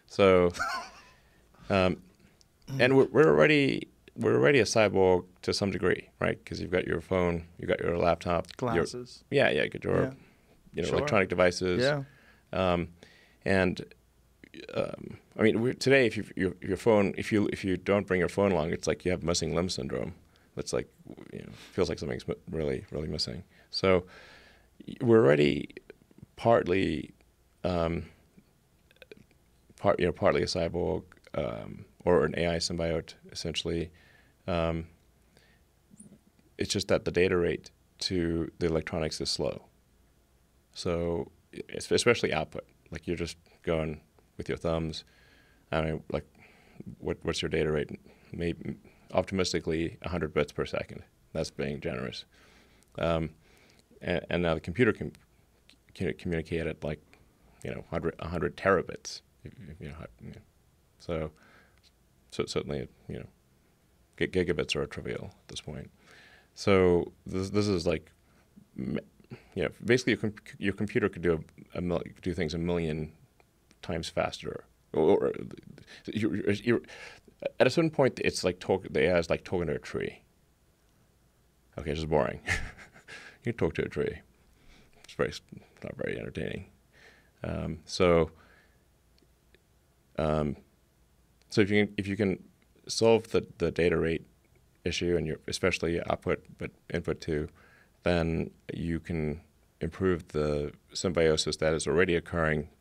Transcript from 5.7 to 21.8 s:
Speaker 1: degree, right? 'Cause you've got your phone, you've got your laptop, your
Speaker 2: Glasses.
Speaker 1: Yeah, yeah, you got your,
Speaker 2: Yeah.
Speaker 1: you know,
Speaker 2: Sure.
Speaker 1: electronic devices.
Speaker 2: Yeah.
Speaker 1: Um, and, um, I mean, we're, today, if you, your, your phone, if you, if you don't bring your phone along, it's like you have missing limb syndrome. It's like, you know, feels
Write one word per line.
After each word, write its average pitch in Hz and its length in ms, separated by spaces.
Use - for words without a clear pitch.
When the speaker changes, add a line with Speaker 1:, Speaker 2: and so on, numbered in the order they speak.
Speaker 1:
degree, 90 380
right? 87 260
'Cause 87 140
you've 87 120
got 87 140
your 85 140
phone, 85 460
you've 87 120
got 92 100
your 85 180
laptop, 85 500
your 123 120
Speaker 2:
Glasses. 123 580
Speaker 1:
Yeah, 135 200
yeah, 67 120
you 50 60
got - 160
your, 92 160
Speaker 2:
Yeah. - 100
Speaker 1:
you 73 80
know, - 80
Speaker 2:
Sure. 76 80
Speaker 1:
electronic 104 320
devices. 90 520
Speaker 2:
Yeah. 139 220
Speaker 1:
Um, 87 380
and, 92 400
um, - 440
I - 40
mean, 107 180
we're, 127 140
today, 131 320
if 110 100
you, 98 80
your, 92 260
your 92 160
phone, 104 400
if - 140
you, 104 220
if - 100
you 92 140
don't 98 280
bring 92 140
your 85 100
phone 101 220
along, 82 200
it's 92 160
like - 180
you 90 60
have 87 120
missing 80 320
limb 90 140
syndrome. 64 440
It's - 160
like, 60 160
you - 60
know, - 160
feels - 340